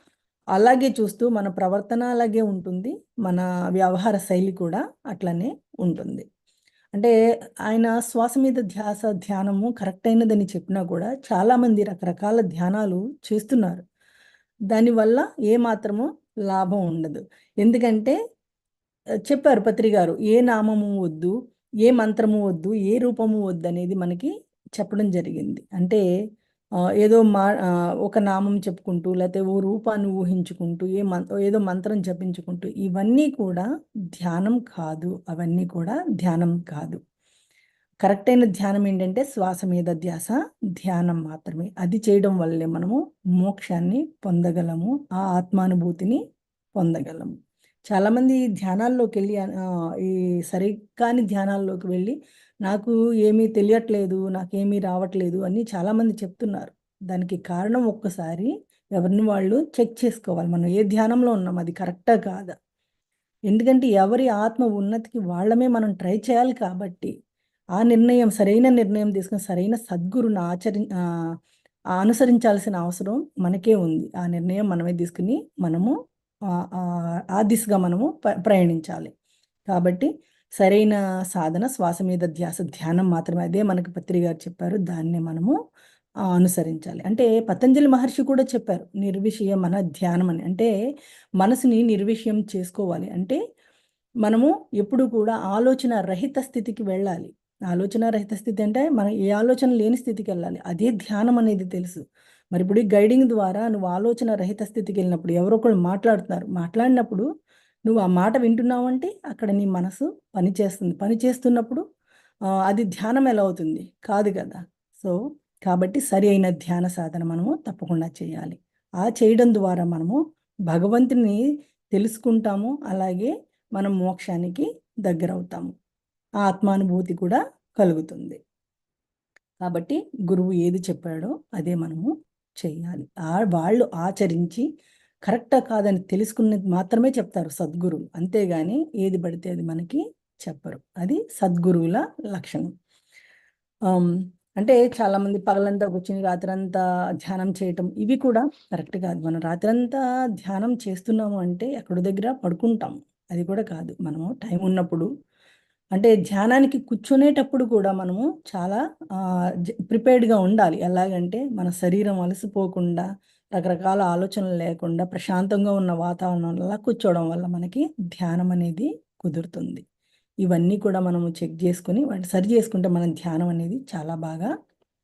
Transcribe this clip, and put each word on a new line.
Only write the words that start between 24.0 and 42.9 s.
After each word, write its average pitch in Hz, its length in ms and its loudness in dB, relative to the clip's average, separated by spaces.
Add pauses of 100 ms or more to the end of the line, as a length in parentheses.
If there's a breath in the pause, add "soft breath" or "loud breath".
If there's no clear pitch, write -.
చెప్పడం 208 300 -2
జరిగింది. 165 640 -4
అంటే, 190 580 0 (440 soft breath)
ఆ, 180 180 0
ఏదో 214 300 6
మా-, 202 380 4
ఆ, 175 320 0
ఒక 202 260 -2
నామం 202 400 0
చెప్పుకుంటూ, 185 560 -4
లేతే 180 260 -2
ఓ 190 200 0
రూపాన్ని 202 480 -2
ఊహించుకుంటూ, 180 800 -2
ఏ 190 160 -2
మం-, 185 360 -2
ఏదో 202 200 2
మంత్రం 196 440 -2
జపించుకుంటూ, 180 680 -6
ఇవన్నీ 202 600 2
కూడా 208 500 -4 (160)
ధ్యానం 180 640 -2
కాదు, 175 680 -8
అవన్నీ 175 380 -2
కూడా 180 440 -6
ధ్యానం 170 500 0
కాదు. 160 400 -12 (1000)
కరెక్ట్ 202 300 2
అయిన 247 140 6
ధ్యానం 196 440 0
ఏంటంటే 190 360 0
శ్వాస 185 400 -4
మీద 180 200 0
ధ్యాస 165 420 -4 (380)
ధ్యానం 175 580 -2
మాత్రమే. 156 560 -10
అది 185 300 -2
చేయడం 196 300 6
వల్లే 165 280 0
మనము 175 460 -2 (140)